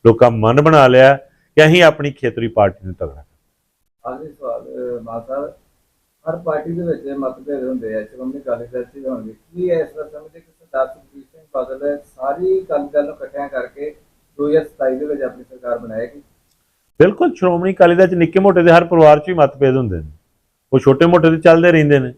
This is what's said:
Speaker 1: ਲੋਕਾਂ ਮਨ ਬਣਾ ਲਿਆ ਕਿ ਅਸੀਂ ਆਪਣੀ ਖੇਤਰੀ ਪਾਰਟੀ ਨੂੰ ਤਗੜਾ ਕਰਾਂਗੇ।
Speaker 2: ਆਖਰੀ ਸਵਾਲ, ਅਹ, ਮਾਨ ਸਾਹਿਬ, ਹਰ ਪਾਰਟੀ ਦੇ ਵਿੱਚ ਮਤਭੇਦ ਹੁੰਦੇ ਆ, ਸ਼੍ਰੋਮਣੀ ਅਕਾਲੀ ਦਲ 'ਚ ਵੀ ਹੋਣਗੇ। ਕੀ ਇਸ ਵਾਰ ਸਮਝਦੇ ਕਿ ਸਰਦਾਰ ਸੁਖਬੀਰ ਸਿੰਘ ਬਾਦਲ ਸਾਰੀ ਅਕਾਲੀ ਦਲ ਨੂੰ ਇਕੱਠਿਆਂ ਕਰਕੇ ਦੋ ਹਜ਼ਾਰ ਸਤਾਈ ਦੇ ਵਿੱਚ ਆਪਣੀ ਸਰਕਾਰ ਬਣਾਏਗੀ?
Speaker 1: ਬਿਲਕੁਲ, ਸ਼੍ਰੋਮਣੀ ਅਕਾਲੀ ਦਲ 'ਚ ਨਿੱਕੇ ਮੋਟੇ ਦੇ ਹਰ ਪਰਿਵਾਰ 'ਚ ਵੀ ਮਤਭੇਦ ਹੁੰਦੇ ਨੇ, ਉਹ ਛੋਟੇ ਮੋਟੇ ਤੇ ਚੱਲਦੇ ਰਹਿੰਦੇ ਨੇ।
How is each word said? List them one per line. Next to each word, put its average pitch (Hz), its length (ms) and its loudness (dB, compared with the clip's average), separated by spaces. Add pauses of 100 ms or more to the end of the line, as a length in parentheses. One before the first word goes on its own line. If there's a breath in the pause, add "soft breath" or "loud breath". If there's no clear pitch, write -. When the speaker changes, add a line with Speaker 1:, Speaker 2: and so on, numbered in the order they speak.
Speaker 1:
ਲੋਕਾਂ 117 240 4
ਮਨ 113 300 0
ਬਣਾ 151 260 6
ਲਿਆ 131 300 6
ਕਿ - 500 0
ਅਸੀਂ 175 160 4
ਆਪਣੀ 147 280 2
ਖੇਤਰੀ 117 380 -6
ਪਾਰਟੀ 101 380 -2
ਨੂੰ 90 80 -12
ਤਗੜਾ 78 180 -12
ਕਰਾਂਗੇ। - 1000 -20
Speaker 2:
ਆਖਰੀ 147 180 -18
ਸਵਾਲ, 123 280 -12
ਅਹ, 123 420 -12
ਮਾਨ 113 260 -14
ਸਾਹਿਬ, 139 240 -10 (760)
ਹਰ 165 80 -6
ਪਾਰਟੀ 160 360 -8
ਦੇ 175 100 -8
ਵਿੱਚ 151 260 -8 (100)
ਮਤਭੇਦ 135 460 -8
ਹੁੰਦੇ 117 300 -8
ਆ, 110 100 -6
ਸ਼੍ਰੋਮਣੀ 131 340 -14
ਅਕਾਲੀ 120 280 -10
ਦਲ 123 180 -12
'ਚ - 100 -20
ਵੀ 139 100 -18
ਹੋਣਗੇ। 113 280 -12
ਕੀ 175 380 -10
ਇਸ 151 260 -6
ਵਾਰ 147 120 -14
ਸਮਝਦੇ 156 320 -20
ਕਿ - 200 -20
ਸਰਦਾਰ 135 260 -6
ਸੁਖਬੀਰ - 360 -20
ਸਿੰਘ 156 220 -20 (100)
ਬਾਦਲ 135 440 -8
ਸਾਰੀ 175 640 -6
ਅਕਾਲੀ 143 260 -6
ਦਲ 147 160 -2
ਨੂੰ 143 100 -12
ਇਕੱਠਿਆਂ 139 340 -12
ਕਰਕੇ 139 460 -12 (440)
ਦੋ 147 100 -4
ਹਜ਼ਾਰ 151 160 0
ਸਤਾਈ 131 320 -6
ਦੇ 147 100 -8
ਵਿੱਚ 143 160 -6
ਆਪਣੀ 123 220 -10
ਸਰਕਾਰ 123 340 -10
ਬਣਾਏਗੀ? 113 440 -12 (800)
Speaker 1:
ਬਿਲਕੁਲ, 208 340 0
ਸ਼੍ਰੋਮਣੀ 180 380 -2
ਅਕਾਲੀ 175 220 4
ਦਲ 185 120 4
'ਚ 185 80 -2
ਨਿੱਕੇ 170 260 0
ਮੋਟੇ 185 220 2
ਦੇ 170 100 6
ਹਰ 175 120 6
ਪਰਿਵਾਰ 160 340 6
'ਚ 151 100 -8
ਵੀ 180 60 -4
ਮਤਭੇਦ 135 420 0
ਹੁੰਦੇ 110 200 -4
ਨੇ, 76 140 -12 (600)
ਉਹ 135 60 4
ਛੋਟੇ 139 280 4
ਮੋਟੇ 165 240 4
ਤੇ 160 60 0
ਚੱਲਦੇ 165 360 4
ਰਹਿੰਦੇ 147 260 4
ਨੇ। 127 200 -6